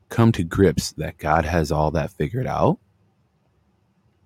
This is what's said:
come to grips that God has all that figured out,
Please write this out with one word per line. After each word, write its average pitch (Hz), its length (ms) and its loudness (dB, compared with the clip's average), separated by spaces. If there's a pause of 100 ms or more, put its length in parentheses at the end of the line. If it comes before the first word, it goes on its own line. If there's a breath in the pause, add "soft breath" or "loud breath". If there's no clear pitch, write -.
come 113 240 4
to 104 100 -4
grips 87 500 2
that 80 240 -10
God 78 280 0
has 80 260 -2
all 76 220 0
that 78 180 -4
figured 123 380 -6
out, 107 320 0 (1500)